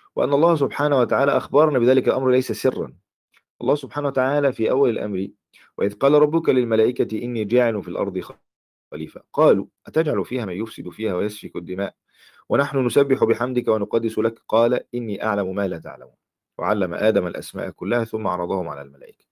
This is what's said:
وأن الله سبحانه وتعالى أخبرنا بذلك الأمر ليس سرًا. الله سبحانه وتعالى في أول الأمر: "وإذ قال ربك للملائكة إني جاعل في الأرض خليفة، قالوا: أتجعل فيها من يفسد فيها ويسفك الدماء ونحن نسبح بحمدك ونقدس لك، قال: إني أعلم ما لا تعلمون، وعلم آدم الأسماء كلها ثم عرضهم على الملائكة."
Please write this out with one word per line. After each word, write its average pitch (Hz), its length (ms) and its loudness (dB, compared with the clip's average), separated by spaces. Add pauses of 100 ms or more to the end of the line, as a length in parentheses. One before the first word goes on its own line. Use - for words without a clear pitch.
(160)
وأن 127 160 0
الله 160 240 4
سبحانه 143 420 0
وتعالى 127 380 2
أخبرنا 143 420 2
بذلك 123 300 4
الأمر 131 220 2
ليس 127 220 2
سرًا. 98 400 -2 (720)
الله 123 120 2
سبحانه 143 340 -4
وتعالى 135 440 0
في 131 180 0
أول 131 200 2
الأمر: 101 380 -4 (500)
"وإذ 101 160 0
قال 143 180 2
ربك 151 360 4
للملائكة 117 760 2
إني 120 200 -4
جاعل 113 380 2
في 82 60 -12
الأرض 92 320 -4 (720)
خليفة، 78 300 -12 (100)
قالوا: 139 340 4 (200)
أتجعل 147 380 -2
فيها 123 200 -6
من 92 100 -6
يفسد 110 340 -8
فيها 104 260 -4
ويسفك 98 420 -6
الدماء 92 380 -6 (540)
ونحن 135 380 0
نسبح 131 380 2
بحمدك 120 440 0
ونقدس 110 500 -2
لك، 110 300 -2
قال: 117 320 2 (140)
إني 117 300 -6
أعلم 101 300 -2
ما 98 140 -2
لا 85 100 -6
تعلمون، 65 360 -18 (440)
وعلم 92 360 -2
آدم 101 320 2
الأسماء 90 440 -8
كلها 113 340 -2
ثم 110 220 -6
عرضهم 90 420 -4
على 71 140 -10
الملائكة." 69 500 -20